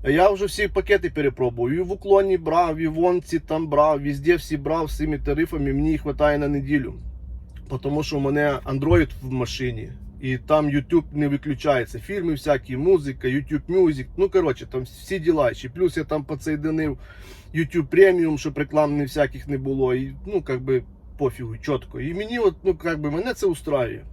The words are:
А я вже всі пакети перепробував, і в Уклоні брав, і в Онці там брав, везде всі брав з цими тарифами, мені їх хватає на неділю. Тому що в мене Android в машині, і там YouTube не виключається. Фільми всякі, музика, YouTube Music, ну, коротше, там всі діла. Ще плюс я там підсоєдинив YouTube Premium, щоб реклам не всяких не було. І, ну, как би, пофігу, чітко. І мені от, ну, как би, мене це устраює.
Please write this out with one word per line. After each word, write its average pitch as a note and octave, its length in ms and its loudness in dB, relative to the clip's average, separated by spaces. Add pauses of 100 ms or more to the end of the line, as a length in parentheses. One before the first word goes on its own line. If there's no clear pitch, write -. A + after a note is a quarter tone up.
А C3+ 60 -2
я F3+ 200 8
вже G3 160 0
всі G#3 220 -2
пакети F#3+ 420 0
перепробував, B2+ 640 0
і E3+ 60 -2
в F3+ 120 -4
Уклоні G3 460 4
брав, D#3+ 400 2
і D#3+ 100 0
в D#3 120 -2
Онці F3 400 2
там D#3+ 280 -4
брав, D3 360 4
везде C#3+ 320 2
всі D#3 220 -4
брав D3+ 340 -2
з - 60 -8
цими D3+ 200 -2
тарифами, D3 560 -2
мені D3+ 180 2
їх D3+ 100 0
хватає D3 360 2
на D3 100 0
неділю. C#3 460 0 (880)
Тому D3 220 -2
що D3+ 140 -4
в C#3 40 0
мене C#3+ 440 2
Android D3 440 2 (120)
в B2+ 100 -8
машині, A#2+ 580 -4 (320)
і C3 160 -2
там D3+ 320 2
YouTube D3 340 2 (100)
не D3 140 0
виключається. C#3 720 -2
Фільми F3 320 -4
всякі, C3+ 460 -2
музика, C#3+ 500 2
YouTube C#3+ 420 -2
Music, D#3+ 360 2 (120)
ну, F#3+ 120 2
коротше, D#3+ 360 2
там B2+ 160 -6
всі - 380 -8
діла. D3+ 340 4
Ще - 160 -10
плюс E3 280 0
я D#3 60 -2
там D3+ 200 -2
підсоєдинив D3+ 720 -2 (580)
YouTube D#3 320 0
Premium, F3 500 6
щоб C#3+ 200 -6
реклам D3 400 2
не D3 60 0
всяких C#3 440 -2
не C#3 100 -2
було. C3 380 0
І, C3+ 180 -4 (120)
ну, G3 160 -2
как B2+ 200 -4
би, C3 220 0 (340)
пофігу, A#2+ 400 -4
чітко. B2 440 -4
І D#3 120 -6
мені A3 260 -4
от, G3 240 4
ну, F#3+ 120 2
как D#3+ 240 -4
би, D3 120 -2
мене G#3 220 -2
це - 140 -2
устраює. C#3+ 640 -2